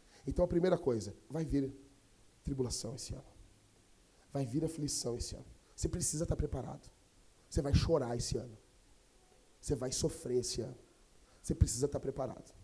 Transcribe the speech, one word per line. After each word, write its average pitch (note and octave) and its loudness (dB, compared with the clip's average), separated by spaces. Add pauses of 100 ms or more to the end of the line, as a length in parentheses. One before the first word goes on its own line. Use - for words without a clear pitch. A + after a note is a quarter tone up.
(260)
Então D3+ 2
a F3 4
primeira F3 8
coisa, G#2+ 2 (160)
vai D#3+ -2
vir C#3 2 (720)
tribulação B2+ -2
esse - -10
ano. - -10 (1120)
Vai C#3 -2
vir C3+ -2
aflição C3+ -4
esse - -8
ano. - -16 (300)
Você - -2
precisa D#3 -2
estar D#3+ -2
preparado. C3 -6 (580)
Você - 0
vai C#3 0
chorar C3 4
esse A#2 -4
ano. A2 -8 (1040)
Você C#3+ 0
vai B2+ -4
sofrer B2+ 0
esse A#2 -2
ano. - -8 (640)
Você - -2
precisa A#2+ 4
estar C#3 -4
preparado. C3 -8 (120)